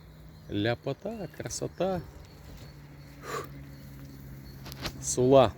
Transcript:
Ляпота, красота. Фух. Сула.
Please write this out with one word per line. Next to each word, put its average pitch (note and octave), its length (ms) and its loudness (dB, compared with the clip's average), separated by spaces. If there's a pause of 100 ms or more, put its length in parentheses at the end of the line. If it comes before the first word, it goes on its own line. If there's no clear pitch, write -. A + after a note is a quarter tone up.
(520)
Ляпота, C#3 760 -2 (100)
красота. E3+ 640 -2 (1200)
Фух. - 260 -8 (1500)
Сула. B2+ 540 10